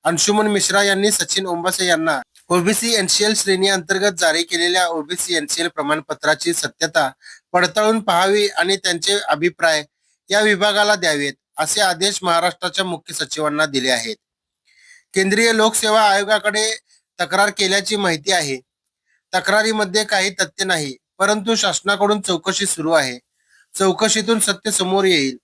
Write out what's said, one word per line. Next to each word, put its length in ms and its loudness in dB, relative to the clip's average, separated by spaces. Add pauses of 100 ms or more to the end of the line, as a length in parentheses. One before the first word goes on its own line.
अंशुमन 420 0
मिश्रा 360 2
यांनी 280 2
सचिन 360 -2
ओंबासे 400 -2
यांना 340 2 (280)
ओबीसी 460 2
एनसीएल 400 2
श्रेणी 340 0
अंतर्गत 500 0
जारी 240 2
केलेल्या 440 0
ओबीसी 480 -4
एनसीएल 340 -2
प्रमाणपत्राची 880 -2
सत्यता 560 -2 (420)
पडताळून 480 2
पाहावी 460 2
आणि 300 -2
त्यांचे 420 -2 (100)
अभिप्राय 560 0 (460)
या 100 2
विभागाला 540 2
द्यावेत, 380 -2 (240)
असे 240 -2
आदेश 420 0
महाराष्ट्राच्या 600 0
मुख्य 300 -8
सचिवांना 520 -2
दिले 240 -2
आहेत. 260 -2 (1000)
केंद्रीय 420 2
लोकसेवा 460 2
आयोगाकडे 760 0 (420)
तक्रार 300 2
केल्याची 460 -2
माहिती 360 -2
आहे. 240 -2 (800)
तक्रारीमध्ये 680 0
काही 260 0
तथ्य 340 -4
नाही, 320 -4 (220)
परंतु 360 0
शासनाकडून 680 0
चौकशी 460 -4
सुरू 260 -2
आहे. 260 0 (600)
चौकशीतून 640 2
सत्य 300 -2
समोर 340 0
येईल. 400 2